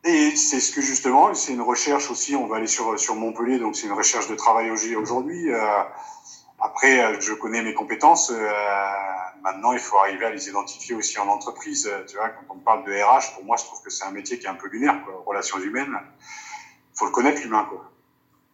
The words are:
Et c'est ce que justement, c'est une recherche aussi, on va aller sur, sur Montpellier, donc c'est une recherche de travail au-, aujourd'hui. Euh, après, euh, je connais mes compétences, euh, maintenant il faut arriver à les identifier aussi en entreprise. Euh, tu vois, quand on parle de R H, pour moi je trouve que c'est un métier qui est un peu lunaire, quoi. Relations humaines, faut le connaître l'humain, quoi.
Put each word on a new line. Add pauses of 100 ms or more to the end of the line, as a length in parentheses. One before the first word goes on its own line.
Et
c'est
ce
que
justement,
c'est
une
recherche
aussi,
on
va
aller
sur,
sur
Montpellier,
donc
c'est
une
recherche
de
travail
au-,
aujourd'hui.
Euh, (1000)
après,
euh,
je
connais
mes
compétences,
euh, (920)
maintenant
il
faut
arriver
à
les
identifier
aussi
en
entreprise.
Euh,
tu
vois,
quand
on
parle
de
R
H,
pour
moi
je
trouve
que
c'est
un
métier
qui
est
un
peu
lunaire,
quoi.
Relations
humaines, (1000)
faut
le
connaître
l'humain,
quoi. (640)